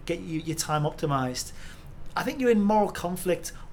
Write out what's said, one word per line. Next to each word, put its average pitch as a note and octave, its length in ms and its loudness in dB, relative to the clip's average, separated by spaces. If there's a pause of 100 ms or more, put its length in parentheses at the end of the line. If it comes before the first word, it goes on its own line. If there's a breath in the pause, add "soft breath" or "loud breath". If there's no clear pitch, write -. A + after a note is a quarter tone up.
get F3 140 -2
you, E3+ 220 -4
your D#3 140 -4
time D3+ 280 0
optimised. C#3 680 0 (640 loud breath)
I F3+ 80 -2
think C4 160 -2
you're A#3+ 120 6
in G#3+ 100 6
moral G#3 280 6
conflict - 640 -2 (220 loud breath)